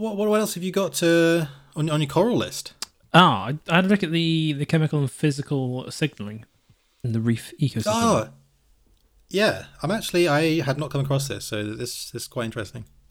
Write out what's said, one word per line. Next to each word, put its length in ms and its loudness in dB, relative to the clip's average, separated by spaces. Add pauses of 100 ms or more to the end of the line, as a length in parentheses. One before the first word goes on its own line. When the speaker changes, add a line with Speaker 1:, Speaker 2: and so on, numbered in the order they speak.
(160)
Speaker 1:
what, 140 0
what 100 4
else 140 -2
have 100 -8
you 80 -4
got, 320 -2
uh, 420 4 (300)
on, 140 -2
on 120 2
your 80 0
coral 280 2
list? 360 -6 (400)
Speaker 2:
Ah, 340 6
I, 100 -4 (120)
I 60 2
had 100 4
a 20 0
look 160 2
at 80 -2
the, 420 2
the 120 -4
chemical 340 2
and 120 0
physical 800 -2
signalling 540 -6 (580)
in 80 -4
the 80 -2
reef 400 -2
ecosystem. 280 -2
Speaker 1:
Oh, 420 2 (1000)
yeah. 360 0 (180)
I'm 80 -2
actually, 380 0
I 320 2
had 160 -2
not 140 -6
come 100 0
across 260 0
this, 180 -8
so 180 -6
this, 480 -8
this 120 -10
is 40 -10
quite 180 -6
interesting. 400 -10 (260)